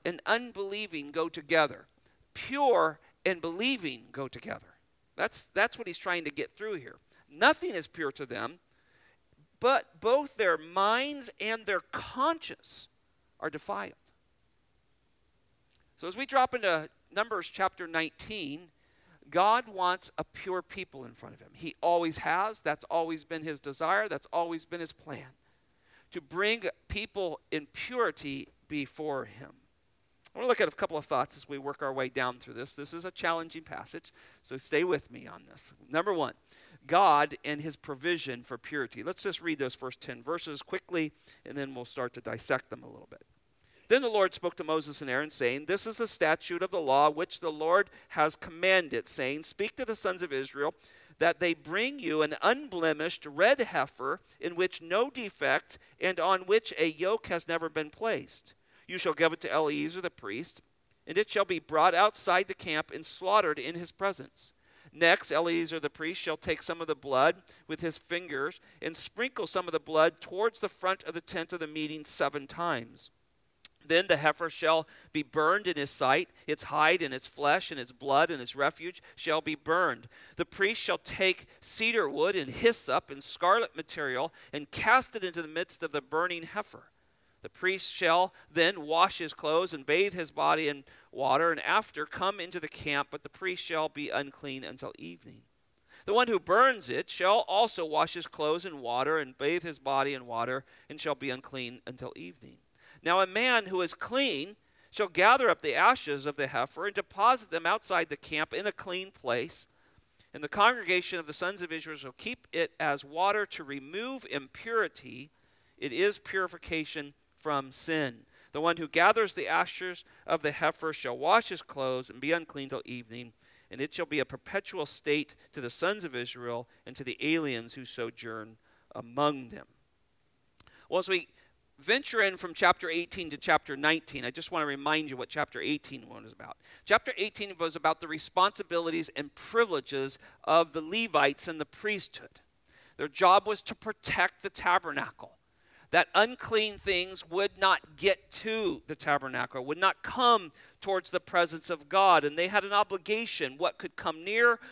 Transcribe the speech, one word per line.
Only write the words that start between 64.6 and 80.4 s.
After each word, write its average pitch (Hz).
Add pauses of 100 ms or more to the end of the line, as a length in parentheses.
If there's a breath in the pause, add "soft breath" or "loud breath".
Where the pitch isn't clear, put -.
Next, 165
Eleazar 165
the 147
priest 160
shall 156
take 160
some 165
of 160
the 151
blood 135 (280 loud breath)
with 156
his 165
fingers 170 (240 soft breath)
and 165
sprinkle 226
some 180
of 165
the 160
blood 160
towards 214
the 202
front 185
of 160
the 165
tent 165
of 175
the 156
meeting 151
seven 143
times. 147 (720)
Then 180
the 170
heifer 156
shall 160 (240 loud breath)
be 151
burned 175
in 170
his 143
sight, 143 (200 soft breath)
its 151
hide 156
and 139
its -
flesh 147
and 156
its 120
blood 143
and 143
its 123
refuge 165 (140)
shall 156
be 156
burned. 160 (260 loud breath)
The 170